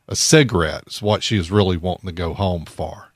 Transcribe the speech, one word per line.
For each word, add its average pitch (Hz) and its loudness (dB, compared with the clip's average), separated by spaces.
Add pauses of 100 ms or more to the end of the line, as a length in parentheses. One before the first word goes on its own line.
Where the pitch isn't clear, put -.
a 98 -8
cigarette 101 2
is - -14
what 104 0
she 110 -2
was 85 -2
really 95 2
wanting 90 -6
to 87 -10
go 85 -6
home 90 -2
for. - -12